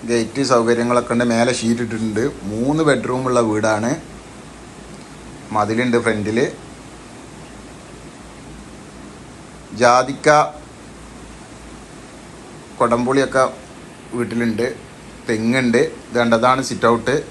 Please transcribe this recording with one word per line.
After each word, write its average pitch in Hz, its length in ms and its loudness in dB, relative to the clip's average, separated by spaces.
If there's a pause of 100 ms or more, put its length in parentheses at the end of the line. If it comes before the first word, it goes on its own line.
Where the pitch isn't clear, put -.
ഗേറ്റ് 117 420 0
സൗകര്യങ്ങളൊക്കെ 120 640 2
ഉണ്ട്. 120 160 2
മേലെ 120 280 4
ഷീറ്റ് 117 260 0
ഇട്ടിട്ടുണ്ട്. 110 380 -2 (280)
മൂന്ന് 135 380 0
ബെഡ്റൂമുള്ള 127 600 2
വീടാണ്. 107 420 0 (1600)
മതിലുണ്ട് 113 500 2
ഫ്രണ്ടിൽ. 107 340 0 (3500)
ജാതിക്ക, 127 480 6 (2500)
കൊടംപുളിയൊക്കെ 131 680 4 (680)
വീട്ടിലുണ്ട്. 117 520 0 (640)
തെങ്ങുണ്ട്. 120 520 2 (280)
ഇത് 120 120 -4
കണ്ടോ, 117 220 4
ഇതാണ് 127 280 4
സിറ്റ് 117 240 2
ഔട്ട്. 120 220 0 (140)